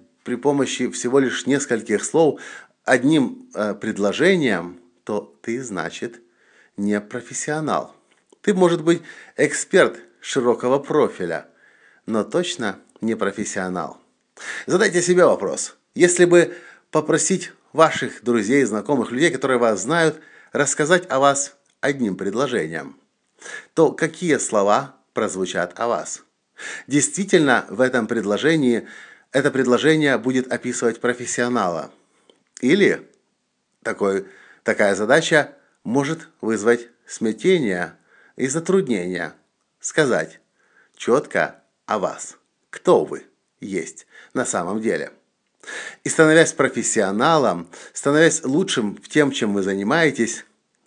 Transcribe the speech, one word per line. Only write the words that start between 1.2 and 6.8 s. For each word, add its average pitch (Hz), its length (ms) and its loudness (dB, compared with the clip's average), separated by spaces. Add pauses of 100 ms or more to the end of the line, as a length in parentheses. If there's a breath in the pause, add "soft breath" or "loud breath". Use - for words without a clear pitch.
нескольких 123 580 0
слов, 156 360 2 (440 loud breath)
одним, 131 720 2
э, 104 180 -2
предложением, 101 1080 -2 (220)
то - 380 -8
ты, 120 240 -6
значит, 95 560 -8 (560 soft breath)
не 104 240 -2